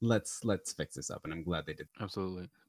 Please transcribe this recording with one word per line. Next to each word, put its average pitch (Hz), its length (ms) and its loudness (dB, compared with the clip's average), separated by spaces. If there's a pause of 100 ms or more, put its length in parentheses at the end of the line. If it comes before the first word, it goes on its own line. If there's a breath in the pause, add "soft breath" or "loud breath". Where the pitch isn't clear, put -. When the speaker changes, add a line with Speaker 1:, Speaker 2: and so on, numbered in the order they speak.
Speaker 1:
let's, 113 420 4
let's 104 280 2
fix - 240 -4
this - 140 -6
up, - 140 -6
and 80 80 -4
I'm 82 100 -4
glad 80 240 0
they 78 80 -6
did. 76 120 -10 (140)
Speaker 2:
Absolutely. 92 480 -4 (200 soft breath)